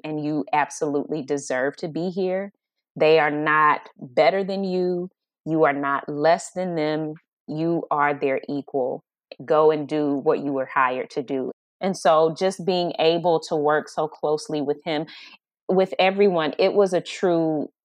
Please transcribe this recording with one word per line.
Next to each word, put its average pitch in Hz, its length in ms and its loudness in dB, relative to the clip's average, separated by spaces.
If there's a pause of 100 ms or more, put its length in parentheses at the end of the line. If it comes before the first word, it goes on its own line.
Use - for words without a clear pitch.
and 151 200 -6
you 151 280 -2
absolutely 147 720 -2
deserve 135 560 -4
to 175 100 -8
be 160 220 -4
here. 190 420 -4 (420)
They 160 240 6
are 151 140 2
not 151 560 2 (100)
better 160 460 2
than 196 180 -4
you. 180 460 0 (360)
You 156 200 2
are 143 80 4
not 139 360 -2
less 156 440 0
than 180 240 -4
them. 156 380 -2 (340)
You 165 420 -2
are 147 240 2
their 135 340 -2
equal. 135 540 -4 (420)
Go 156 280 4
and 151 160 -2
do 147 260 0
what 143 240 0
you 143 140 -4
were 131 200 -4
hired 127 380 0
to 147 120 -6
do. 131 280 -4 (300)
And 185 160 -2
so 160 420 4
just 190 260 -2
being 180 360 -2
able 165 480 2
to 170 80 -2
work 147 320 0
so 156 180 -4
closely 151 540 -4
with 143 240 -2
him, 160 220 -4 (600)
with 185 300 2
everyone, 185 640 2
it 190 140 4
was 196 180 4
a 170 80 2
true 165 720 0 (140)